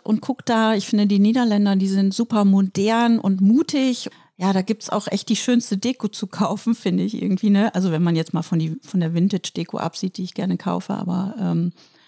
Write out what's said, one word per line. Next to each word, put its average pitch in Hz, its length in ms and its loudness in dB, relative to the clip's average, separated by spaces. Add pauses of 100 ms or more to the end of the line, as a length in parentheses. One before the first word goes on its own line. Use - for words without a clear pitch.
und 214 180 0
guck - 240 -6
da. 220 300 2
Ich 202 120 -2
finde, 208 200 2
die 202 100 2
Niederländer, 208 580 4
die 190 120 2
sind 196 260 2
super 233 320 0
modern 202 720 2
und 190 240 0
mutig. 254 680 2 (280)
Ja, 190 160 0
da 190 80 0
gibt's 208 300 -4
auch 202 160 -2
echt - 220 -2
die 226 60 2
schönste 233 440 0
Deko 240 280 -2
zu - 200 -8
kaufen, 202 480 -2
finde 180 280 -2
ich 214 160 -4
irgendwie, 196 300 0
ne? 202 240 2
Also 185 180 0
wenn 160 120 0
man 170 120 2
jetzt 160 180 -2
mal 160 100 0
von 170 160 -2
die, 160 240 -2
von - 160 -4
der 165 160 0
Vintage-Deko 170 600 -2
absieht, - 400 -6
die 185 60 -6
ich 180 120 -10
gerne 180 220 -2
kaufe, 180 360 -6
aber, 185 460 -4
ähm, 170 320 -2 (360)